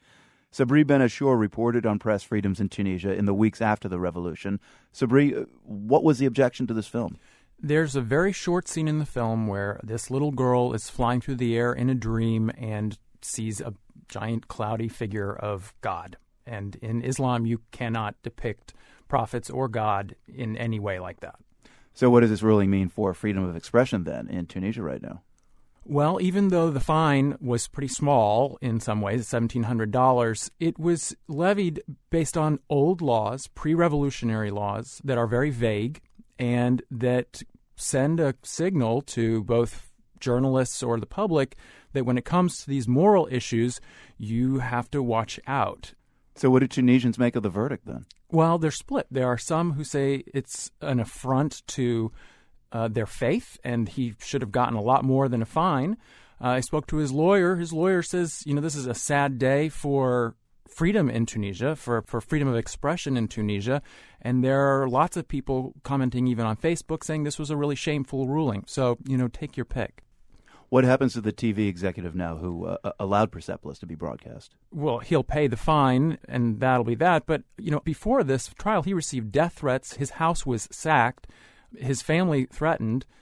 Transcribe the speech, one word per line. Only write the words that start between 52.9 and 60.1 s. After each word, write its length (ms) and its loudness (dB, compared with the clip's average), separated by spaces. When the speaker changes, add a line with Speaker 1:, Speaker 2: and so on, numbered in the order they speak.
Speaker 2:
faith 560 -4
and 260 -2
he 300 -4
should 220 -6
have 100 -6
gotten 240 0
a 60 -2
lot 220 2
more 240 2
than 140 0
a 40 -2
fine. 520 0
Uh, 100 -2
I 100 2
spoke 280 -2
to 100 -2
his 140 0
lawyer. 440 4
His 180 -6
lawyer 300 2
says, 420 -4
you 80 -2
know, 80 2
this 140 -4
is 100 -6
a 80 -2
sad 460 0
day 300 2
for 680 0